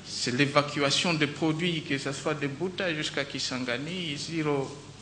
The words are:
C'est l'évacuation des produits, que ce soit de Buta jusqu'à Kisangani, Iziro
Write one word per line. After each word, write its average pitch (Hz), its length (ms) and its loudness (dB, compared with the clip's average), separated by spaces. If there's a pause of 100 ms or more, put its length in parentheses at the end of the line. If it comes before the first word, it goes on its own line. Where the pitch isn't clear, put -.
C'est - 240 -2
l'évacuation 143 840 4
des 156 140 4
produits, 156 560 0
que 139 160 0
ce 135 140 -2
soit 151 220 -2
de 143 120 -2
Buta 175 480 -2
jusqu'à 151 300 -2
Kisangani, 135 880 -2
Iziro 147 640 0 (260)